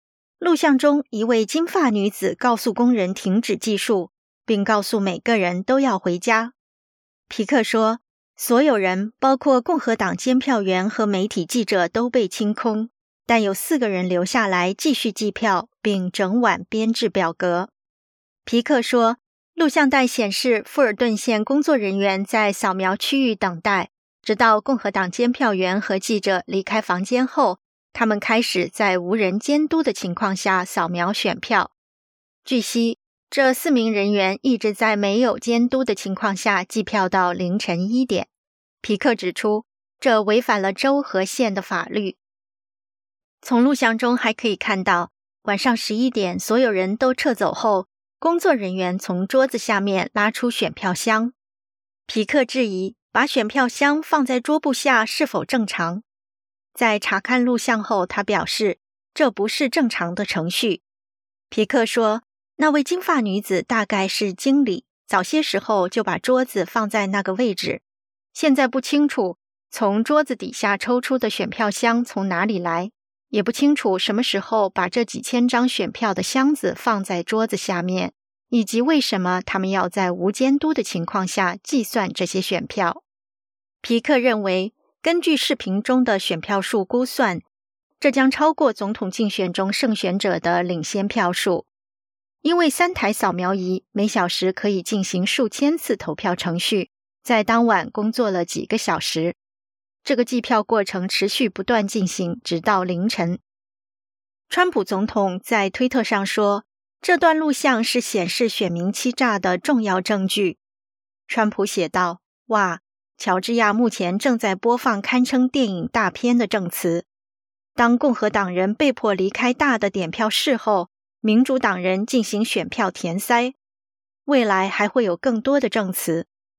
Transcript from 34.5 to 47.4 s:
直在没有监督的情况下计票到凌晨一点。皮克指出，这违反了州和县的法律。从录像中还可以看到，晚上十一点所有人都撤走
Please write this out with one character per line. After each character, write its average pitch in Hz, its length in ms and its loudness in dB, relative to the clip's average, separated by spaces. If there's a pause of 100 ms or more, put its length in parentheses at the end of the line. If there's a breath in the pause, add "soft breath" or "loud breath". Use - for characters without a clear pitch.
直 208 160 0
在 220 220 2
没 202 260 2
有 240 160 2
监 233 320 2
督 262 160 2
的 226 80 0
情 196 220 -6
况 196 200 -2
下 190 280 0
计 214 180 -4
票 190 260 0
到 180 240 2
凌 180 260 -2
晨 175 220 -2
一 226 240 0
点。 220 240 -2 (540)
皮 208 160 -2
克 240 180 2
指 180 160 -4
出， 214 320 -2 (340)
这 226 260 4
违 214 180 4
反 220 200 2
了 190 120 0
州 277 280 2
和 190 220 -2
县 208 300 -2
的 190 80 -4
法 175 240 -4
律。 202 320 -6 (1200)
从 240 220 2
录 285 100 4
像 226 240 0
中 247 200 0
还 226 160 0
可 233 160 -4
以 196 80 -2
看 190 260 -2
到， 175 280 0 (320)
晚 202 140 -2
上 233 200 2
十 - 180 -4
一 247 140 0
点 190 280 -2
所 220 220 0
有 254 100 4
人 190 280 0
都 254 160 2
撤 262 200 0
走 196 200 -2